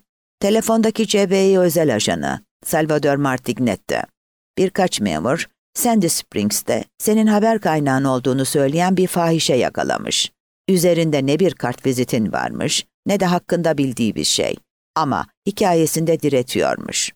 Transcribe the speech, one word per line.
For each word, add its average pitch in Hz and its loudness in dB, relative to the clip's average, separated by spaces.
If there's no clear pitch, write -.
"Telefondaki 220 0
C 196 2
B 196 4
I 190 4
özel 160 2
ajanı, 82 -2
Salvador 151 0
Martignetti. 123 -2
Birkaç 185 0
memur, 101 -2
"Sandy 220 0
Springs'te 113 -4
senin 220 2
haber 214 2
kaynağın 143 0
olduğunu 131 0
söyleyen 156 0
bir 185 2
fahişe 165 0
yakalamış." 67 -2
Üzerinde 165 2
ne 143 2
bir 170 2
kart - -6
vizitin 123 0
varmış, 62 -4
ne 196 0
de 190 2
hakkında 175 0
bildiği 120 0
bir 76 -4
şey. 62 -2
Ama 131 -2
hikayesinde 165 0
diretiyormuş. 123 -2